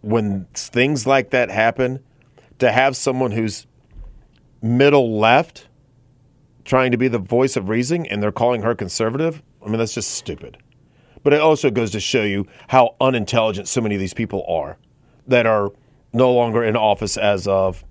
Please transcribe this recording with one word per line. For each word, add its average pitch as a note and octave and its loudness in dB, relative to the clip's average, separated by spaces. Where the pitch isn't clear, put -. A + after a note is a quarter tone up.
when G#2 -2
things B2+ -2
like C3+ 2
that B2 0
happen, C3 0
to B2 4
have C3 2
someone C3 -2
who's A2 -6
middle B2 4
left A#2+ 2
trying B2+ 2
to A#2+ 0
be B2 0
the A#2 0
voice A#2+ 0
of G2 -4
reason B2+ -2
and G#2 -4
they're G#2 -2
calling A#2+ 0
her A#2 0
conservative, B2 -4
I G#2 -12
mean, A2 -2
that's A2+ -2
just - -6
stupid. - -12
But C#3+ 4
it D3+ 4
also D3+ 2
goes A2 -2
to G#2 -6
show A#2 0
you G2+ -2
how B2+ 4
unintelligent A2 0
so - -2
many G#2+ -2
of F#2+ -2
these F#2+ -6
people G2+ -6
are D#2+ -6
that B2 4
are G#2 2
no B2 4
longer A#2 2
in A2 0
office G#2+ 0
as G2+ 0
of F#2+ 0